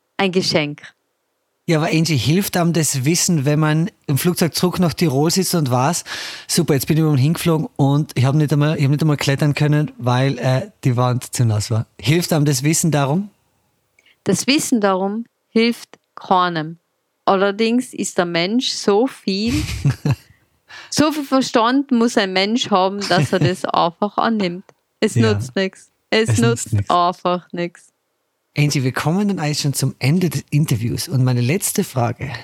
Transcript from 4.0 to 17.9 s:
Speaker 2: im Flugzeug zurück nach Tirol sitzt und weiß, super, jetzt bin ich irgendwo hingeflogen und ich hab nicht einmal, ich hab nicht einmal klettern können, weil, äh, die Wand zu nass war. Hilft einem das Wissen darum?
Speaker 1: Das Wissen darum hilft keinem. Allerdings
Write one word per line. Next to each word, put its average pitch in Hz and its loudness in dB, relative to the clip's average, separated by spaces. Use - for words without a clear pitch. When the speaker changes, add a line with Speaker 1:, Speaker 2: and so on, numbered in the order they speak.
Speaker 2:
im 143 0
Flugzeug 175 0
zurück 180 0
nach 175 2
Tirol 151 0
sitzt 180 0
und 147 0
weiß, 131 0
super, 165 0
jetzt 135 0
bin 160 2
ich 160 4
irgendwo 151 2
hingeflogen 160 0
und 143 2
ich 127 4
hab 139 2
nicht 151 2
einmal, 151 2
ich 147 0
hab 135 2
nicht 147 0
einmal 156 2
klettern 143 0
können, 151 2
weil, 127 0
äh, 131 0
die 123 0
Wand 123 0
zu 120 0
nass 107 0
war. 110 0
Hilft 165 0
einem 147 2
das 135 0
Wissen 160 0
darum? 147 0
Speaker 1:
Das - -2
Wissen 262 0
darum 196 0
hilft - -2
keinem. 170 -2
Allerdings 202 0